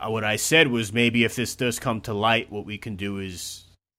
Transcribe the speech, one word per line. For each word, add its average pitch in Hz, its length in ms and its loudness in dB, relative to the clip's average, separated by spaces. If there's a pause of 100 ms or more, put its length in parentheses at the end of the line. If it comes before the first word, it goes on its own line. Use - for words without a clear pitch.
uh, 185 80 -4
what 110 140 -2
I 107 120 0
said 156 320 4
was 113 260 -2
maybe 120 300 4
if 110 120 0
this 117 180 -2
does 123 240 -2
come 113 240 -2
to 113 120 -6
light, 113 360 2
what 104 140 -8
we 104 140 -10
can 107 180 -10
do 98 220 -4
is, 95 460 -10 (340)